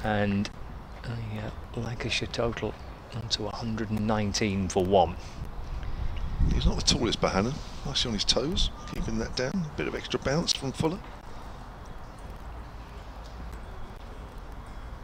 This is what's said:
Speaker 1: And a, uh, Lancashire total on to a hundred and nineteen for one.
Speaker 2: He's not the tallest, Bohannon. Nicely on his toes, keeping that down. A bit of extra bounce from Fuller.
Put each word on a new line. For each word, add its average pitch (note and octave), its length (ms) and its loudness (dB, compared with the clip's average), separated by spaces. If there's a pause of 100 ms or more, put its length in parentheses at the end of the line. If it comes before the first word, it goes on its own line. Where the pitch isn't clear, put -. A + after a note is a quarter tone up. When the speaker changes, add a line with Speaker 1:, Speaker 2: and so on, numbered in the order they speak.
Speaker 1:
And G#2 460 4 (560)
a, - 40 -6
uh, A2 720 -6
Lancashire A2+ 520 -2
total A#2 400 0 (420)
on A2+ 140 -4
to G#2 200 0
a G2+ 60 -4
hundred A2 360 -2
and G#2+ 160 2
nineteen G2+ 600 4
for F#2+ 160 4
one. F2+ 320 8 (1400)
Speaker 2:
He's B2+ 100 4
not E3+ 120 6
the - 60 0
tallest, - 380 4
Bohannon. F#2+ 320 6 (320)
Nicely C#3 240 0
on A2+ 60 2
his G2 100 0
toes, D3 460 4 (240)
keeping A2 240 0
that A2+ 180 -2
down. B2+ 160 2 (200)
A - 40 -8
bit D3 120 0
of - 60 -2
extra B2 260 -2
bounce D3+ 320 2
from C3+ 200 -2
Fuller. D#3+ 260 0 (4000)